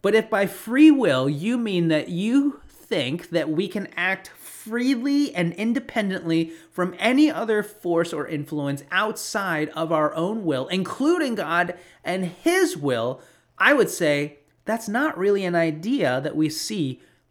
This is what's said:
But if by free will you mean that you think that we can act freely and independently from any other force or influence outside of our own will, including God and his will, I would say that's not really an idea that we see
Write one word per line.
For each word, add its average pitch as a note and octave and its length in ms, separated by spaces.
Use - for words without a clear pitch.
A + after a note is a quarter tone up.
But G3+ 140
if A3 160
by G3 160
free C#4+ 460
will D3 360
you F3+ 300
mean F#3 300
that D#3 200
you A#3 600
think D#3 640
that D#3 200
we E3+ 160
can F#3+ 300
act F#3 320
freely C4 1040
and F3 200
independently F#3+ 1000
from F3+ 300
any C4 320
other G#3+ 320
force E3+ 480
or D3 160
influence C#3+ 640
outside F#3+ 800
of D#3+ 200
our D#3 240
own G3 300
will, C3+ 240
including C4+ 680
God F3 400
and F#3 220
his E4+ 500
will, C3 440
I A3 140
would A3+ 180
say D3 480
that's A3+ 220
not B3 300
really G3 260
an F3 120
idea D#3+ 640
that D3 160
we D#3 120
see D#3 540